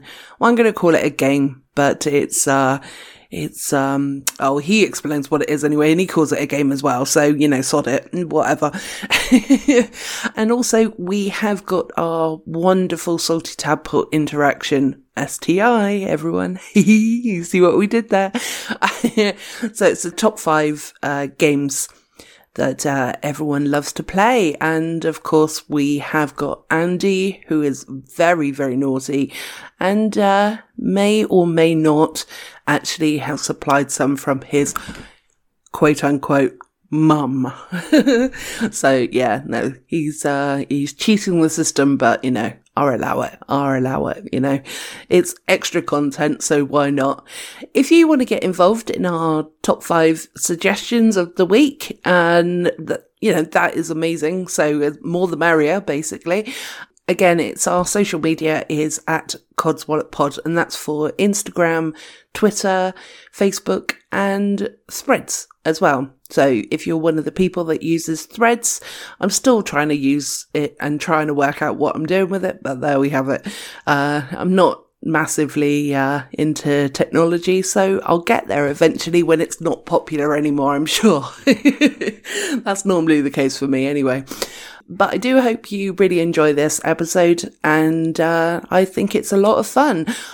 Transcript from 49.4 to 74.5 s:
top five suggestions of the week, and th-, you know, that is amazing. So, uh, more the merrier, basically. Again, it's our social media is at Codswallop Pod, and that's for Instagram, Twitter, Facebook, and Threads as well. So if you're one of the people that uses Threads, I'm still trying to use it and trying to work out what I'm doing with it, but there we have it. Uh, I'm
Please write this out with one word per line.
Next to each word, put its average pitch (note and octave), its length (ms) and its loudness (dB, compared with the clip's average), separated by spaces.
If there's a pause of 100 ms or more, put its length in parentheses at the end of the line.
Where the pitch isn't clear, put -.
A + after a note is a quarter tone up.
top - 220 -2
five E3 520 2
suggestions G3 800 0
of F3 200 -2
the F#3 100 4
week, C4 580 2
and F3 680 2 (140)
th-, - 140 -4 (220)
you A3 100 2
know, D#3+ 120 2
that F3 320 0
is D#3+ 140 -4
amazing. E3 600 -2
So, D3+ 320 0
uh, D3 100 0 (100)
more F3 260 0
the E3 100 -6
merrier, E3 420 2
basically. F#3+ 720 -4 (540)
Again, F3 320 4
it's - 280 -4
our F3+ 180 0
social G3+ 340 0
media D#3 480 -2
is D3+ 400 -2
at - 280 -4 (200)
Codswallop - 560 -2
Pod, C#3+ 320 -2
and E3 140 -2
that's - 180 -2
for D3+ 360 -4
Instagram, E3+ 840 0 (380)
Twitter, F#3+ 600 0 (380)
Facebook, - 600 -2 (180)
and G3 640 -2 (160)
Threads - 560 -4 (160)
as D#3 160 -2
well. C#3 300 0 (200)
So C#3 320 2 (100)
if D#3 160 -4
you're E3 100 -2
one D#3+ 220 0
of D3+ 60 -6
the E3 60 -4
people F3+ 340 0
that D#3+ 180 -2
uses D#3+ 420 -4
Threads, A#3 560 -2 (380)
I'm G3+ 100 -2
still G#3+ 320 2
trying D3+ 280 -2
to D3 60 2
use C#3 600 -2
it D3 240 -4
and D3 200 -2
trying D#3 280 0
to D3+ 80 -2
work C#3+ 260 0
out C3+ 160 -2
what D3 180 -2
I'm D#3 120 -4
doing F#3 220 0
with F#3+ 140 -4
it, F#3 200 -6
but C3 180 -6
there C#3+ 180 0
we C#3 120 2
have C3+ 180 -2
it. - 160 -4 (400)
Uh, D3 460 0
I'm F#3 240 -2